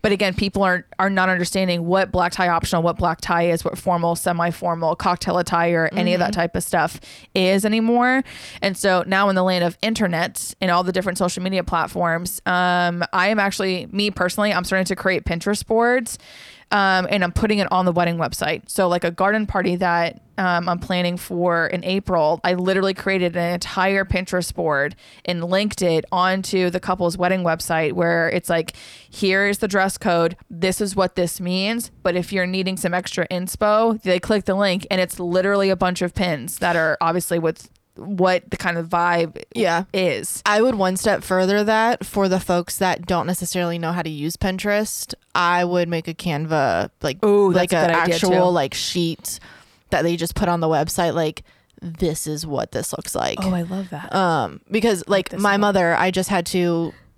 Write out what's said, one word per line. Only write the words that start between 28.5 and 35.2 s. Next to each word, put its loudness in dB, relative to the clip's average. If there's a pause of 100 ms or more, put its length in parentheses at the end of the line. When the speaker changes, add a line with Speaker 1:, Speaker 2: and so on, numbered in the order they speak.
Speaker 1:
like, 0 (360)
"Here 2
is 0
the -2
dress 0
code. 0 (100)
This -2
is -2
what 0
this -2
means. -4 (140)
But 0
if -4
you're 0
needing -2
some -2
extra -2
inspo," 0
they 2
click 0
the 0
link 0
and 2
it's -4
literally 2